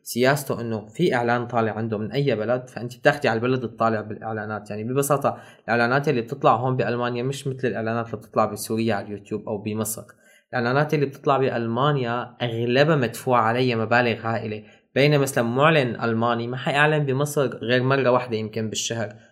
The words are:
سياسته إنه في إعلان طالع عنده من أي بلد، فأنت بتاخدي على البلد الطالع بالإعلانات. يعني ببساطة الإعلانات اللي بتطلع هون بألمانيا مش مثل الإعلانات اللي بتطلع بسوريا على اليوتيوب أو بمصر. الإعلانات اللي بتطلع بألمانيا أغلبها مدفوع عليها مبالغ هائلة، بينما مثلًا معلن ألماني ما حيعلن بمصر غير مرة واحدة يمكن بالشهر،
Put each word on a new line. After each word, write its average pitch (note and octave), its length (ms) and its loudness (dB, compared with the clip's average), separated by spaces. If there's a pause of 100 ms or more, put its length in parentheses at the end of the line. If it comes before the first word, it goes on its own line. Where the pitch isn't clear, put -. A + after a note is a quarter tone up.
سياسته B2+ 580 0
إنه A2+ 240 -6
في - 300 -2
إعلان A#2+ 320 0
طالع A2+ 240 0
عنده A2 260 -4
من G#2 140 -6
أي C3+ 240 0
بلد، A2+ 340 -2
فأنت A#2+ 280 -10
بتاخدي C#3+ 300 2
على A2+ 100 2
البلد B2+ 260 0
الطالع A2+ 380 0
بالإعلانات. G#2+ 680 -8
يعني G#2+ 140 -8
ببساطة C3 540 0 (260)
الإعلانات A#2+ 460 2
اللي B2 120 2
بتطلع C3 340 2
هون B2+ 200 0
بألمانيا A#2+ 480 -2
مش C#3 240 -4
مثل B2+ 200 -4
الإعلانات A2+ 380 -2
اللي - 120 -10
بتطلع - 280 0
بسوريا A2 500 -2
على G2 100 -4
اليوتيوب G2+ 440 -10
أو G#2 80 -4
بمصر. G#2+ 480 -6 (440)
الإعلانات B2+ 440 0
اللي C#3+ 120 2
بتطلع C#3+ 320 0
بألمانيا A#2+ 1040 0
أغلبها B2 540 2
مدفوع A#2+ 440 2
عليها A#2 360 2
مبالغ A2+ 520 2
هائلة، G#2+ 360 -4 (320)
بينما C#3+ 220 6
مثلًا C3+ 260 2
معلن B2+ 600 2
ألماني A#2 440 0
ما B2 100 -6
حيعلن D3 480 2
بمصر C#3 420 0
غير B2 360 0
مرة C3 260 2
واحدة A#2+ 280 2
يمكن A2 320 -4
بالشهر، G#2+ 460 -6 (160)